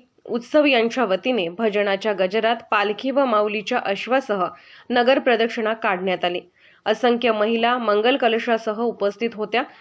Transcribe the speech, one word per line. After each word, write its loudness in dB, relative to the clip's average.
उत्सव 2
यांच्या 2
वतीने -2
भजनाच्या 0
गजरात 0
पालखी -2
व 2
माऊलीच्या 0
अश्वासह -2
नगर 4
प्रदक्षिणा 0
काढण्यात -2
आली. -4
असंख्य 2
महिला 0
मंगल 2
कलशासह -2
उपस्थित -2
होत्या. -4